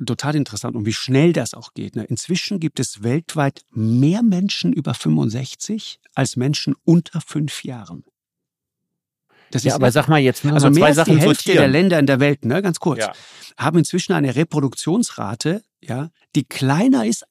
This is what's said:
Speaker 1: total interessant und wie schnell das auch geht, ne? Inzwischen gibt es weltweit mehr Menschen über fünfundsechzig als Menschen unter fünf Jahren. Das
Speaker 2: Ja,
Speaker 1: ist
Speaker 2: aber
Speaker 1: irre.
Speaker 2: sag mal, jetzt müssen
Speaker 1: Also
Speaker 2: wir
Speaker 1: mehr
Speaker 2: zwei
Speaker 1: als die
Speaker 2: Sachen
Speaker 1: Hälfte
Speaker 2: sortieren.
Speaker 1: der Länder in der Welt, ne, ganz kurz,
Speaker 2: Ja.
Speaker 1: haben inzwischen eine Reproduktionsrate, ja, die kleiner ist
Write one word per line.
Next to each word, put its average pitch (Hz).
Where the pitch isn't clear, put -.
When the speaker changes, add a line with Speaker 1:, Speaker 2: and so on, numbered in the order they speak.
Speaker 1:
total 135
interessant 120
und 107
wie 110
schnell 147
das 143
auch -
geht, 101
ne? 110
Inzwischen 175
gibt 156
es 104
weltweit 139
mehr 127
Menschen 185
über 143
fünfundsechzig 151
als 135
Menschen 135
unter 170
fünf -
Jahren. 104
Das 113
Speaker 2:
Ja, 127
Speaker 1:
ist -
Speaker 2:
aber 131
Speaker 1:
irre. 120
Speaker 2:
sag 143
mal, 151
jetzt 131
müssen 147
Speaker 1:
Also 147
Speaker 2:
wir 143
Speaker 1:
mehr 151
Speaker 2:
zwei 147
Speaker 1:
als 147
die 156
Speaker 2:
Sachen 160
Speaker 1:
Hälfte 151
Speaker 2:
sortieren. 180
Speaker 1:
der 143
Länder 165
in 139
der 135
Welt, 139
ne, 147
ganz 180
kurz, 131
Speaker 2:
Ja. 101
Speaker 1:
haben 156
inzwischen 180
eine 143
Reproduktionsrate, 156
ja, 135
die 143
kleiner 156
ist -